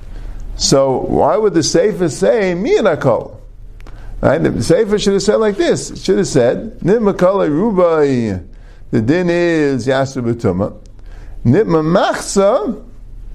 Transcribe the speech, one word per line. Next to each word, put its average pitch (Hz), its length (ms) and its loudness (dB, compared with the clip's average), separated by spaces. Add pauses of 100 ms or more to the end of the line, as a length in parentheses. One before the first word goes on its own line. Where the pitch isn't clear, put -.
(540)
so 135 440 2 (100)
why 120 280 2
would 208 180 2
the 160 100 2
Sefer 180 440 0
say, 190 460 0
"Mi 247 220 0
and 269 100 2
Hakol"? 139 460 0 (880)
Right? 127 180 2
The 135 240 -2
Sefer 202 340 2
should 196 180 2
have 196 80 0
said 220 180 2
like 214 160 0
this. 254 340 0
It - 80 -12
should 196 200 0
have 175 100 0
said, 135 560 0
"Nitma 196 340 2
Kol 190 220 4
Rubai, 151 1040 0 (480)
the 123 80 2
din 170 280 2
is 156 600 0
Yasser 135 340 0
B'Tuma. 113 500 -2 (720)
Nitma 165 380 4
Machsa, 220 1000 0 (540)